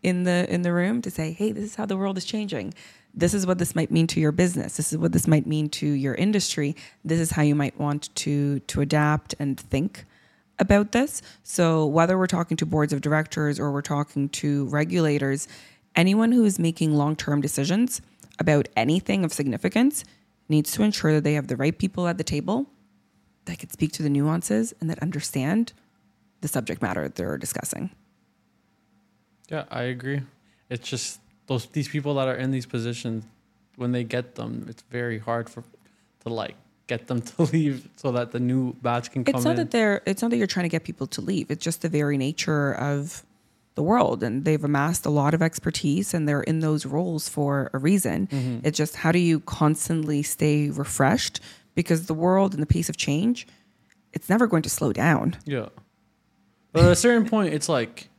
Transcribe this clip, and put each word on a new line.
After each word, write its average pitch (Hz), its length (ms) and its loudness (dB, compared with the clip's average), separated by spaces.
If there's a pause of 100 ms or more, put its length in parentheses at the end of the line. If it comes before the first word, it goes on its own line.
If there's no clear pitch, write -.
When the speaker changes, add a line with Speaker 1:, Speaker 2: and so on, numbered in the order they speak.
Speaker 1:
in 180 200 0
the, 180 300 2
in 175 100 0
the 175 100 0
room 190 300 0
to 185 80 -6
say, 160 200 -6
"Hey, 208 220 -2
this 208 100 -6
is 214 120 -10
how 214 100 -4
the 196 100 -2
world 190 220 -2
is 180 80 -8
changing. 175 480 -6 (400)
This 175 200 2
is 196 140 0
what 180 100 2
this 175 180 -2
might 165 160 0
mean 165 160 4
to 165 120 -2
your 151 140 4
business. 175 440 0
This - 140 -4
is 156 60 -4
what 165 160 0
this 165 140 2
might 156 200 4
mean 151 220 0
to - 180 -4
your 139 280 0
industry. 175 600 0 (300)
This 165 140 0
is 160 120 -2
how 156 120 0
you 147 120 4
might 143 240 -2
want 147 360 -4
to, 143 440 0
to - 220 -4
adapt 151 580 2
and 139 200 -2
think - 460 -4 (540)
about 202 320 4
this." 254 300 0 (220)
So 160 420 2
whether 165 320 4
we're 185 100 2
talking 170 300 -2
to 170 80 -2
boards 151 260 0
of 143 100 -2
directors 151 600 0
or 143 100 -2
we're 143 100 -2
talking 143 480 -2
to 143 360 -2
regulators, 147 840 0 (480)
anyone 202 380 4
who 240 100 6
is 196 160 4
making 165 360 2
long-term 147 440 0
decisions 147 640 0 (380)
about 151 360 4
anything 180 480 2
of 156 80 -2
significance 202 720 0 (460)
needs 151 240 2
to 220 100 2
ensure 202 300 2
that 151 100 2
they 147 120 2
have 143 120 -2
the - 80 -2
right 143 220 0
people 180 300 -2
at 170 100 -2
the 160 80 -4
table 202 400 -2 (800)
that 170 120 -12
could - 140 -16
speak 156 220 -2
to - 100 -6
the 147 60 0
nuances 170 720 0
and 160 80 -4
that 160 100 -6
understand 156 720 -2 (720)
the 147 80 -6
subject - 320 -4
matter 87 260 -4
they're - 300 -6
discussing. - 520 -8 (1600)
Speaker 2:
Yeah, 156 200 -6
I 123 140 -4
agree. 127 380 -4 (480)
It's 123 180 -8
just - 320 -8 (280)
those, 127 200 -2
these 147 200 -4
people 147 280 -4
that 135 120 0
are 127 80 -2
in 131 160 -2
these 127 140 -4
positions, 117 600 -6 (500)
when 123 160 -2
they 123 120 0
get 123 320 -6
them, 117 340 -8
it's - 200 -18
very 120 300 -6
hard 117 300 -4
for, 117 140 -16 (580)
to, - 80 -8
like, 113 260 -6 (320)
get 120 200 -6
them 120 140 -2
<laughs> - 0 -
to - 220 -2
leave 147 440 0 (100)
so 135 160 -4
that 120 180 -2
the 123 80 -4
new 127 420 0
batch 120 300 -2
can 135 120 -4
Speaker 1:
It's 277 80 2
Speaker 2:
come 254 120 0
Speaker 1:
not 302 80 2
Speaker 2:
in. 349 60 2
Speaker 1:
that 339 140 -2
they're, 214 340 2
it's 196 160 -2
not 233 100 0
that 240 60 0
you're 208 100 0
trying 180 180 -2
to 170 40 0
get 160 140 -2
people - 240 -8
to - 140 -8
leave. - 300 -2
It's 156 120 -6
just - 180 -4
the 165 80 -2
very 147 280 0
nature 143 560 0
of 143 500 -4 (520)
the - 80 -2
world, 214 380 4
and 120 220 -2
they've 156 200 2
amassed 147 420 0
a - 40 2
lot 147 240 4
of 165 80 2
expertise, 160 720 -2
and 156 140 0
they're 147 140 0
in 160 180 0
those 156 260 0
roles 156 440 -4
for 139 440 -2
a 131 40 -2
reason. 175 500 2
Speaker 2:
Mm-hmm. 127 380 -2
Speaker 1:
It's 151 120 0
just, 151 200 -2
how 160 140 2
do 175 80 4
you 165 220 4
constantly 151 840 0
stay 147 460 2
refreshed? - 680 0 (340)
Because 170 340 0
the 160 60 -2
world 185 400 4
and 151 80 -2
the 151 60 -2
pace 170 220 2
of 160 80 -6
change, 196 500 0 (680)
it's - 160 -8
never 233 160 4
going 170 180 2
to 156 60 -4
slow - 220 -2
down. 139 540 2
Speaker 2:
Yeah. 135 240 -6 (1040)
But 165 100 8
at 175 80 10
a 175 60 8
certain 233 300 6
point, 196 260 2
it's 151 160 -2
like 123 500 -2